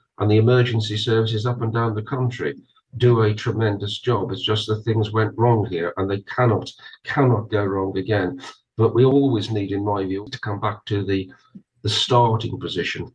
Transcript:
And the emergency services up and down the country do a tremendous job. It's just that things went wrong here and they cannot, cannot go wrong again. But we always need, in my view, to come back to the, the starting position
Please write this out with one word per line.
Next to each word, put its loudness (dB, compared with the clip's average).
And 2
the 6
emergency 4
services 0
up -2
and -2
down 0
the -6
country -4
do 6
a 4
tremendous -2
job. -2
It's -8
just -2
that -4
things 0
went -2
wrong 4
here -4
and -2
they -2
cannot, 0
cannot 0
go 0
wrong -2
again. -2
But 2
we 6
always 2
need, -2
in -2
my -2
view, -6
to -12
come -6
back -4
to -2
the, -2
the -2
starting 2
position -6